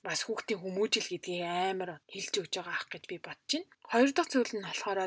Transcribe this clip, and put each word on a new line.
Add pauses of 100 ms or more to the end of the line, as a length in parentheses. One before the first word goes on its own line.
бас
хүүхдийн
хүмүүжил
гэдгийг
амар (140)
хэлж
өгч
байгаа
ах
гэж
би
бодож
байна. (240)
Хоёр
дахь
зүйл
нь
болохоор